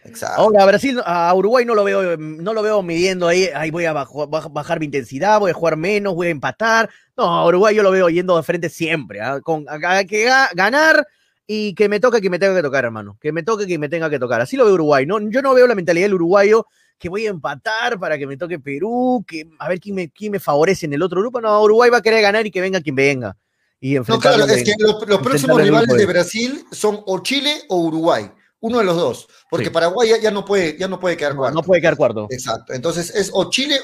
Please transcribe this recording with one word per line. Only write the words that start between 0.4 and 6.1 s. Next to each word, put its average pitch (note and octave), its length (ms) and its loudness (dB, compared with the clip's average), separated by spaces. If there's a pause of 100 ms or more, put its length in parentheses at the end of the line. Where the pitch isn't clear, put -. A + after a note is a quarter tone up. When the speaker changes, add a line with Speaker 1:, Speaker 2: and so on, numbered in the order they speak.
Speaker 2:
Ahora, G#3 200 6
a F#3+ 40 8
Brasil, A#3+ 380 2
a E3+ 300 0
Uruguay A3 300 2
no A#3 100 -2
lo G#3 100 2
veo, F#3+ 340 -2
no D#3 340 -8
lo A3 100 -2
veo G#3 200 0
midiendo F3 460 -2
ahí, F#3 260 2
"Ahí D#3 160 -4
voy E3+ 140 -4
a D#3+ 80 -2
bajo-, C#3+ 360 -6
baj-, D3+ 240 -6
bajar D#3 280 -4
mi D#3 60 -4
intensidad, C#3+ 520 0
voy G3 140 0
a - 20 -2
jugar D#3+ 220 0
menos, G3 380 -2